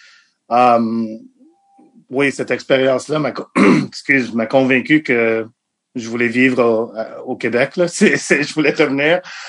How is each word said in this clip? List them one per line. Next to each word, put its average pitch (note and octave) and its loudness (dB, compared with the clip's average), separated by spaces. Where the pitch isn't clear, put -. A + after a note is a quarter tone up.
Euh, A#2 2
oui, C3+ 0
cette C3 -8
expérience-là C3 0
m'a C#3 -2
co-, - -12
<clears throat> E3+ 4
excuse, B2 -2
m'a A2+ -2
convaincu C3 2
que A2+ 0
je A2+ -10
voulais A#2+ -2
vivre B2+ 2
au, A2+ 2
à, - -8
au B2+ -8
Québec, A#2+ -2
là. F3 0
<laughs> - -
C'est, F3 2
c'est, C#3+ 0
je C#3+ -6
voulais D3+ 0
revenir. D3+ 0